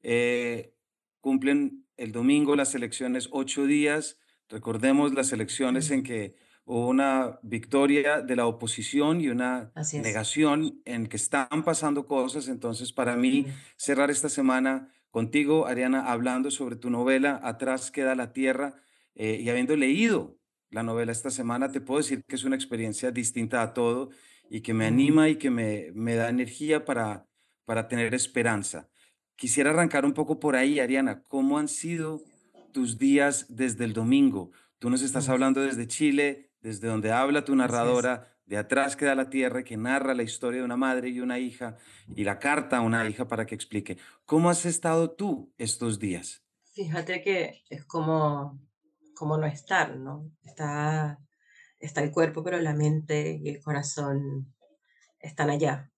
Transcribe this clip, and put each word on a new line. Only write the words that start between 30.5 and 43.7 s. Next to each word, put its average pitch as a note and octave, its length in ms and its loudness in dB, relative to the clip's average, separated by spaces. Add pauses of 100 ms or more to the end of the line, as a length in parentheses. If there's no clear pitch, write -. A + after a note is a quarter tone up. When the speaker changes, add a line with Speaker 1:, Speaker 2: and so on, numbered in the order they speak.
Speaker 1:
ahí, C#3 240 2
Ariana. B2+ 440 0
¿Cómo C#3 340 0
han D3 100 -2
sido D#3+ 540 -6 (500)
tus A#2+ 240 -2
días C#3 540 4
desde A#2+ 340 -2
el A2+ 80 -2
domingo? A2+ 580 4 (280)
Tú A#2+ 100 -4
nos B2+ 140 0
estás C3 220 -2
Speaker 2:
Ujú. C3 100 2
Speaker 1:
hablando C3+ 260 4
desde C3 260 -2
Chile, C#3+ 680 0 (100)
desde A2 260 -6
donde A2 240 0
habla C#3 320 2
tu C#3 80 -2
Speaker 2:
Así C3+ 80 6
es. B2 80 2
Speaker 1:
narradora, A#2+ 640 2 (140)
de G2+ 100 -6
Atrás C3+ 400 0
queda C#3+ 180 2
la C3 140 0
tierra, B2+ 340 -2
que A#2 140 -10
narra C3 380 0
la B2 80 -2
historia A#2+ 380 -4
de B2+ 40 -4
una B2 140 -4
madre B2+ 320 0
y B2 100 -6
una B2 180 -4
hija, A#2 380 -8 (380)
y G2+ 100 -4
la G2 140 -2
carta C#3 400 0
a - 20 2
una A2+ 300 2
hija A#2 180 -6
para A2+ 160 -4
que A2 100 -10
explique. G#2 440 -8 (260)